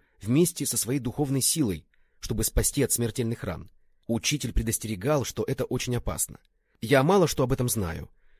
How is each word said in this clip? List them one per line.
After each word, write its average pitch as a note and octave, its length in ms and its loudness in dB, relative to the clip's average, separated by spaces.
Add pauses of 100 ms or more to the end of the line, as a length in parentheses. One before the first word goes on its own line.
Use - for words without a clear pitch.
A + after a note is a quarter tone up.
(220)
вместе C#3 460 2
со A#2+ 100 -4
своей C3 220 -2
духовной C3 420 -2
силой, G#2+ 460 0 (320)
чтобы A2 240 -2
спасти - 400 0
от A2+ 80 2
смертельных A#2 520 -2
ран. E2+ 280 -8 (340)
Учитель A#2 480 -2
предостерегал, A2 720 0
что - 220 -4
это C3 180 -2
очень B2 300 -2
опасно. - 420 -4 (420)
Я C3 220 6
мало F3 260 6
что - 140 0
об B2+ 120 2
этом B2+ 140 0
знаю. E2 440 -4 (280)